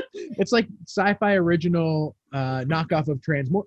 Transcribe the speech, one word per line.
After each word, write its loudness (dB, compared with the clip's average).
It's -4
like 2
sci-fi 2
original, 2
uh, -2
knockoff 0
of -2
Transmor-, -2